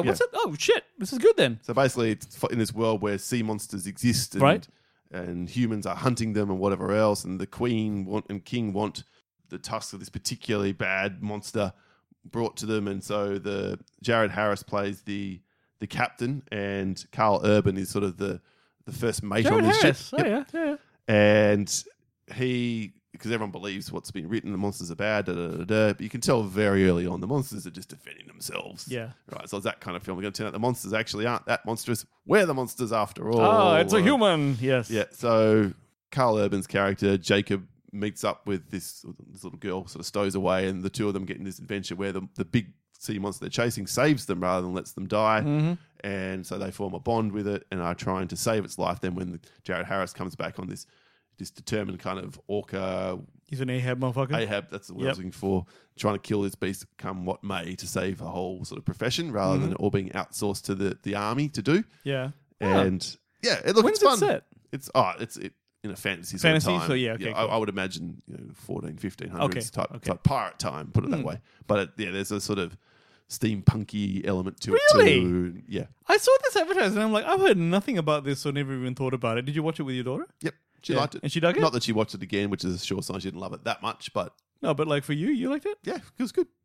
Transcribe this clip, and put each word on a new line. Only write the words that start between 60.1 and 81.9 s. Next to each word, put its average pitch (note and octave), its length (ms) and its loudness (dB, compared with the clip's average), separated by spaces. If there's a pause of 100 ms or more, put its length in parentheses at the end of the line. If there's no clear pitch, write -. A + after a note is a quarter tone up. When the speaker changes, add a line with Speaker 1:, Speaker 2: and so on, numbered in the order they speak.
Speaker 2:
to G2+ 120 -2
the, F#2+ 280 -2
the G2 120 -4
army A#2 340 0
to C#3+ 120 -6
do. E3+ 220 2 (200)
Speaker 1:
Yeah. C3+ 280 -4 (300)
Ah. G2 200 4
Speaker 2:
And, F#2 360 0 (240)
yeah, - 240 0
it, F#3+ 100 2
look, A3 100 8
Speaker 1:
When's G#4+ 140 4
Speaker 2:
it's - 40 6
Speaker 1:
it - 40 8
Speaker 2:
fun. C4 100 6
Speaker 1:
set? G4 260 2 (300)
Speaker 2:
It's, C3+ 220 -10
oh, G2 240 4
it's, - 180 -8
it, F#2+ 160 -10 (300)
in G#2 80 -8
a F#2 40 -8
fantasy F#2 440 -6
sort D#3+ 140 6
Speaker 1:
Fantasy? D#3 200 4
Speaker 2:
of F2 60 2
time. E2 80 -2
Speaker 1:
So, C#3 80 2
yeah, B2 160 0
okay, G#2+ 140 -6
Speaker 2:
Yeah, A2 140 -4
I, - 60 2
Speaker 1:
cool. G2 60 0
Speaker 2:
I A2 60 2
would A2 120 0
imagine, F#2 580 -6
you - 100 -14
know, - 60 -14 (120)
fourteen, E2 420 -8
fifteen F2+ 320 -8
hundreds A2+ 400 -2
Speaker 1:
Okay, - 140 -6
Speaker 2:
type, - 140 -8
Speaker 1:
okay. - 160 -8
Speaker 2:
type - 100 -8
pirate A2 340 2
time, D#2 340 -6
put - 140 4
it C#4+ 60 -2
that F3 80 0
Speaker 1:
Hmm. C3 80 -4
Speaker 2:
way. E2+ 120 -6 (280)
But G#2 120 4
it, F#2+ 180 -2
yeah, G#2 140 -4
there's G2 200 -4
a G2+ 100 -2
sort G#2 160 -2
of E2+ 180 -4 (540)
steampunky G2+ 960 2
element F#2+ 360 -2
to - 140 0
it C5 60 6 (120)
Speaker 1:
Really? G4+ 280 8
Speaker 2:
too. F2+ 460 0
Yeah. F#2 180 -6 (220)
Speaker 1:
I G#4 100 6
saw - 140 4 (120)
this C5 120 0
advertised F4 400 2
and G#3+ 80 2
I'm A3 80 0
like, G#3+ 140 0
"I've F#4+ 140 2
heard E4 180 6
nothing F#3 400 2
about D3+ 260 0
this C3+ 220 -4
or C#3+ 60 -2
never C#3 240 -2
even B2+ 200 -4
thought C3 180 -2
about A#2 240 0
it." B2 80 -2
Did D3 100 -4
you D#3 80 -2
watch D#3+ 160 -2
it D#3+ 40 -4
with C3 120 -4
your B2+ 80 -4
daughter? C#3 240 -6 (140)
Speaker 2:
Yep. - 140 -4 (260)
She - 120 -4
Speaker 1:
Yeah. C3 60 2
Speaker 2:
liked D3 160 -2
it. - 80 -12
Speaker 1:
And - 80 -4
she E3+ 80 -2
dug E3+ 180 4
it? - 40 4
Speaker 2:
Not D#3 120 4
that A#2+ 100 0
she A#2 80 -2